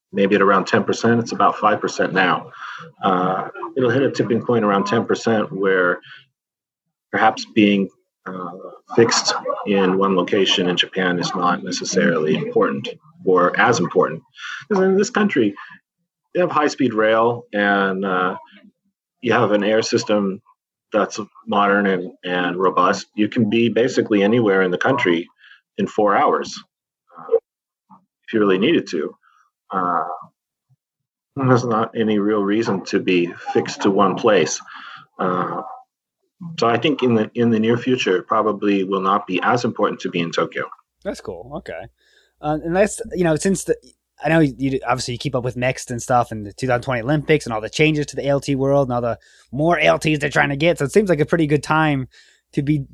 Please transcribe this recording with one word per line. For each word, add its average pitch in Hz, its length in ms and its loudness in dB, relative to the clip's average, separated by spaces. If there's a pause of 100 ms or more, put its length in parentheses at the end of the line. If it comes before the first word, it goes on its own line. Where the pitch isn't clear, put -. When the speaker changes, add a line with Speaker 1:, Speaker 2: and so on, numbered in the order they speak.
(120)
Speaker 1:
maybe 98 240 0
at 98 60 4
around 98 240 4
ten 104 180 2
percent. 117 360 0
It's 117 140 -4
about 101 240 2
five 107 220 0
percent 90 340 -4
now. 87 380 0 (520)
Uh, 92 460 0 (280)
it'll 127 140 2
hit 135 120 2
a 117 80 2
tipping 113 320 -2
point 117 220 2
around 98 200 2
ten 113 200 0
percent 110 460 0
where 95 480 0 (1120)
perhaps 104 340 0
being, 101 440 2 (360)
uh, 90 260 -12 (440)
fixed - 380 2 (320)
in 98 320 2
one 98 180 2
location 90 520 2
in 90 100 -2
Japan 90 420 -2
is 82 160 -4
not 87 280 -2
necessarily 85 720 0
important 73 540 -2 (360)
or 90 340 2
as 110 200 2
important. - 420 0 (500)
'Cause 190 100 2
in 190 160 4
this 208 120 0
country, 151 460 0 (800)
you 180 80 0
have 165 100 0
high-speed 143 420 0
rail 113 600 2
and, 98 520 0
uh, 92 300 -2 (840)
you 113 120 0
have 110 180 2
an 104 120 2
air 110 180 2
system 104 600 0 (520)
that's 104 260 -2 (280)
modern 101 400 2
and, 90 240 -2 (120)
and 90 340 -2
robust. 92 580 2
You 104 120 0
can 107 220 0
be 117 200 2
basically 113 540 2
anywhere 104 380 4
in 92 100 2
the 87 60 -2
country 87 500 0 (500)
in 98 100 -2
four 104 280 2
hours, 78 420 0 (600)
uh, - 180 -4 (920)
if - 80 -18
you 113 60 2
really 98 200 4
needed 135 300 2
to. 78 260 -6 (560)
Uh, 90 320 -2 (1300)
there's 127 300 2
not 113 300 -2
any 107 240 0
real 104 240 0
reason 101 420 0
to 98 140 0
be 87 280 2 (260)
fixed - 300 -2
to 104 80 4
one 95 240 2
place. 90 440 2 (600)
Uh, 90 420 -4 (960)
so 117 100 2
I 117 100 2
think 135 260 -2
in 123 120 2
the, 107 200 0
in 117 140 2
the 113 100 2
near 113 180 2
future, 123 400 0
it 87 100 -6
probably 104 560 0
will 98 180 -2
not 98 260 -2
be 90 140 -4
as 123 240 0
important 101 360 -2
to 92 80 -6
be 87 100 -4
in 82 120 -4
Tokyo. 82 380 -6 (340)
Speaker 2:
That's - 180 -10
cool. 101 360 -14
Okay. 90 300 -14 (540)
Uh, 151 220 -2
and 170 120 -2
that's, 208 260 0 (120)
you 175 100 0
know, 160 120 4
since 190 300 0
the, 165 100 0 (480)
I 147 60 0
know 165 100 4
you 135 320 0
do, 135 140 -2
obviously 123 280 -2
you 117 40 -6
keep 120 180 -4
up 117 80 -2
with 123 120 -4
Next 127 360 -4
and 120 100 -6
stuff 123 300 0
and 107 140 -8
the 98 80 -12
two - 140 -6
thousand 120 160 2
twenty 123 180 -4
Olympics 147 440 0
and 120 80 -6
all 107 80 -4
the 107 80 -6
changes 156 380 2
to - 100 -12
the 123 80 -6
A 143 40 -2
L 143 120 2
T 143 140 -2
world 135 320 2
and 123 80 -4
all 120 60 -2
the 117 160 -2 (340)
more 156 280 0
A 151 40 2
L 165 160 4
Ts 156 200 0
they're 147 100 -2
trying 143 200 2
to 143 80 -4
get. 160 200 2
So 143 80 -2
it 127 60 -4
seems 208 180 4
like 151 120 2
a 147 40 2
pretty 165 220 0
good 143 160 0
time 151 440 0 (460)
to 151 80 -4
be, 143 320 0